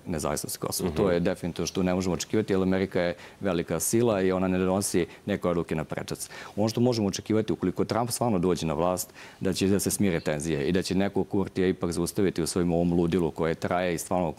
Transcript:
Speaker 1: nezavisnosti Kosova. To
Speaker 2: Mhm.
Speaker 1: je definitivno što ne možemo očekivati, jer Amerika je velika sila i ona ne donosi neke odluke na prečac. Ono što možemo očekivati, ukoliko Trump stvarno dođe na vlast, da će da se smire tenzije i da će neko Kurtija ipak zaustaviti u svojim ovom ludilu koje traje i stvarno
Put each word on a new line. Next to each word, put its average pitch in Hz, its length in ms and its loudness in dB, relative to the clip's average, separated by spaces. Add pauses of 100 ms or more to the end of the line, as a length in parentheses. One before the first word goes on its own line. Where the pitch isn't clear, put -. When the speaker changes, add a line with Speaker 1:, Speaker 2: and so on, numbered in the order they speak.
Speaker 1:
nezavisnosti 76 540 -4
Kosova. - 300 -4
To 92 140 0
Speaker 2:
Mhm. 95 80 4
Speaker 1:
je 87 80 2
definitivno 87 480 -2
što 95 160 -2
ne 90 120 2
možemo 92 180 0
očekivati, 104 400 0
jer 95 80 2
Amerika 92 400 2
je 87 140 0 (240)
velika 87 400 -2
sila 113 420 2
i 95 100 4
ona 92 160 2
ne 92 120 2
donosi 92 460 2 (200)
neke 98 220 -2
odluke 85 280 0
na 78 80 -2
prečac. - 460 -8 (260)
Ono 107 140 0
što 117 120 0
možemo 113 260 2
očekivati, 104 460 0
ukoliko 92 320 0
Trump 117 260 -2
stvarno 117 280 0
dođe 85 260 2
na 78 80 0
vlast, 87 360 0 (300)
da 95 140 0
će 98 140 2
da 98 120 4
se 95 120 0
smire 90 280 2
tenzije 76 480 0
i 90 40 2
da 92 100 2
će 92 140 -2
neko 95 280 0
Kurtija 92 440 0
ipak 90 240 0
zaustaviti 85 500 0
u 78 60 0
svojim 87 240 0
ovom 85 220 2
ludilu 85 380 2
koje 82 240 0
traje 90 380 0
i 80 40 -2
stvarno 87 420 -2